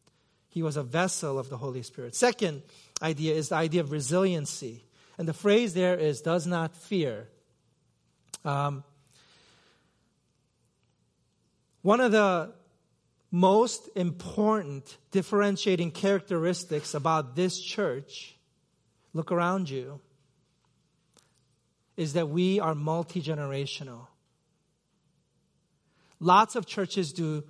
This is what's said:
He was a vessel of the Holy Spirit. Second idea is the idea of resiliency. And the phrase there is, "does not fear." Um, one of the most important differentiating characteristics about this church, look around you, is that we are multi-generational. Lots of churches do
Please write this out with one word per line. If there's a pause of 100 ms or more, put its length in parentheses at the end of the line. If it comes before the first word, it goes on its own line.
(480)
He
was
a
vessel
of
the
Holy
Spirit.
Second (400)
idea
is
the
idea
of
resiliency. (320)
And
the
phrase
there
is,
"does
not
fear." (1160)
Um, (3000)
one
of
the (760)
most
important (140)
differentiating
characteristics
about
this
church, (760)
look
around
you, (2000)
is
that
we
are
multi-generational. (2250)
Lots
of
churches
do